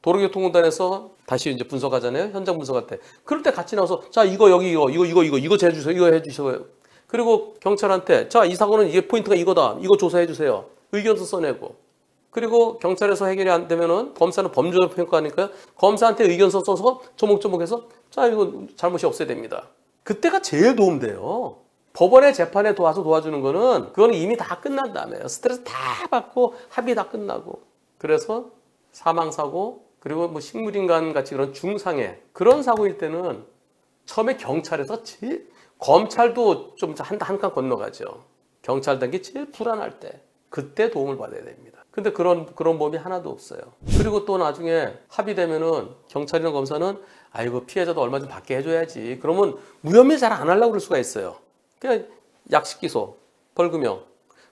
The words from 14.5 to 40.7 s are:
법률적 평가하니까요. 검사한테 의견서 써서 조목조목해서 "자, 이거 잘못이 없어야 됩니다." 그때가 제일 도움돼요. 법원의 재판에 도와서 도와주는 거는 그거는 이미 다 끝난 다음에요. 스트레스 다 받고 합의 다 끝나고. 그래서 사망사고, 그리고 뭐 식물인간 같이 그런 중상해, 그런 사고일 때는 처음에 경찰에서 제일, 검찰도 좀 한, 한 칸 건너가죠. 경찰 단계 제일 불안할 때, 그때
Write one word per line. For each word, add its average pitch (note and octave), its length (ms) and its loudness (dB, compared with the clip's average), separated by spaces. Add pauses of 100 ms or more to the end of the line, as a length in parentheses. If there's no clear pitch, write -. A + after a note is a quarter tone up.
법률적 F3 440 2
평가하니까요. E3 540 -2 (280)
검사한테 G#3 520 4
의견서 F#3 340 4
써서 G3+ 380 0 (140)
조목조목해서 G3+ 720 0 (220)
"자, C4 180 2
이거 G#3+ 240 0 (240)
잘못이 F3+ 300 -2
없어야 - 220 -2
됩니다." A#2 420 -10 (340)
그때가 E4+ 380 0
제일 G#3 340 4
도움돼요. D3 840 -2 (360)
법원의 B3+ 420 8
재판에 G3+ 400 0
도와서 E3+ 280 0
도와주는 D#3 380 0
거는 E3 520 0
그거는 A3+ 220 6
이미 F#3 220 -2
다 F3+ 220 -8
끝난 C4+ 340 -6
다음에요. - 360 -10
스트레스 B3 340 -4
다 - 100 -12 (380)
받고 B3 420 0 (160)
합의 B3 240 -4
다 G#3 160 -4
끝나고. - 520 -10 (360)
그래서 F#3 520 -2 (420)
사망사고, E3 920 -4 (140)
그리고 D#3+ 280 -4
뭐 D#3 140 -12
식물인간 F3+ 720 -2
같이 C#3 200 -4
그런 C3+ 200 -4
중상해, E3+ 640 -6 (140)
그런 B3+ 300 4
사고일 G#3+ 340 0
때는 D#3 480 -6 (600)
처음에 A3 320 -2
경찰에서 D#3 640 -6
제일, - 460 -10 (300)
검찰도 A3+ 960 2
좀 F#3+ 240 -6
한, D#3+ 220 -8
한 G3 180 -6
칸 G3 140 -4
건너가죠. A#2+ 720 -6 (380)
경찰 C3+ 380 -2
단계 C3 220 -4
제일 C#4+ 300 -14
불안할 A3+ 480 -8
때, - 220 -20 (280)
그때 F3+ 420 -4